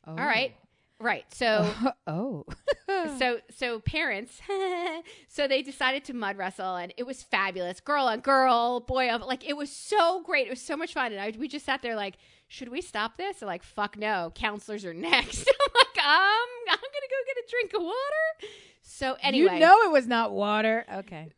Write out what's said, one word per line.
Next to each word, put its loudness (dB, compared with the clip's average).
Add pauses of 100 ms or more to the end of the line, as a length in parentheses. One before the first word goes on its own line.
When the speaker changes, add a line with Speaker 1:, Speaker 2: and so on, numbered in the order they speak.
Speaker 1:
Oh. -14
Speaker 2:
All -10
right. 0 (460)
Right. -4
So, 2 (160)
Speaker 1:
<laughs> -10
Oh. -6 (460)
<laughs> -2
Speaker 2:
so, 0 (100)
so -6
parents, -4 (440)
<laughs> -10
so -2
they 2
decided -2
to -12
mud -4
wrestle -6
and -8
it -6
was -10
fabulous. -2
Girl 0
on 0
girl, 4
boy 0
on, 0
like, -6
it -2
was -8
so 2
great. 0
It -12
was -8
so -6
much -8
fun. -4
And -8
I, -4
we -6
just -10
sat -2
there -4
like, -6 (320)
"Should -14
we -8
stop -6
this?" -8
They're -10
like, -8
"Fuck -6
no. -2
Counselors -6
are -8
next." -2
<laughs> 0
I'm 2
like, 6
"Um, 6 (200)
I'm 4
gonna -10
go -2 (100)
get -6
a -10
drink -4
of -2
water." -4 (320)
So -6
anyway. 4
Speaker 1:
You -4
know 10
it 4
was 4
not 0
water. 0
Okay. -12